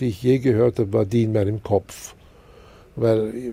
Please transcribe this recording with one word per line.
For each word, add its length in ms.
die 80
ich 140
je 160
gehört 400
habe, 140
war 120
die 200
in 80
meinem 300
Kopf. 520
Weil, 360